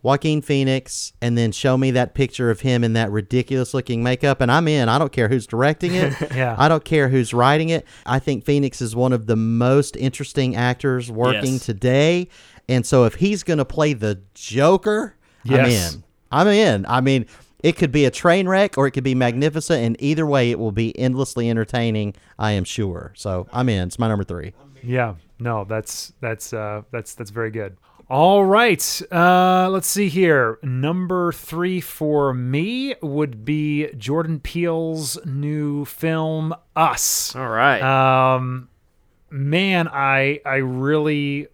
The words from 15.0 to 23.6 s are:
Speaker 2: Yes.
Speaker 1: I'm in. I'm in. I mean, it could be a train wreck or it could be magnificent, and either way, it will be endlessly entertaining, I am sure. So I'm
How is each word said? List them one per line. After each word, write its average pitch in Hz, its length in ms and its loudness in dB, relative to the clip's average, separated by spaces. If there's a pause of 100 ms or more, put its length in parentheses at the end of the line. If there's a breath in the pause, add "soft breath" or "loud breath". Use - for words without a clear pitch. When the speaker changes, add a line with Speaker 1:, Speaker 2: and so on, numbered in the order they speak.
Speaker 2:
Yes. 120 540 2
Speaker 1:
I'm - 0 -
in. - 80 -18 (260)
I'm 170 180 4
in. 196 380 2
I 127 140 0
mean, 131 240 2 (380 soft breath)
it 165 140 2
could 147 160 0
be 143 120 4
a 127 60 4
train 180 380 2
wreck 190 280 2
or 139 100 2
it 131 40 0
could 131 140 -6
be 131 100 0
magnificent, 131 680 0
and 117 180 0
either 156 260 0
way, 131 240 2
it 117 80 -2
will 110 140 -2
be 113 260 -2
endlessly 127 500 -2
entertaining, 113 680 -2 (240 soft breath)
I 107 140 -2
am 95 120 0
sure. 95 520 -6
So 92 380 -6
I'm 123 160 0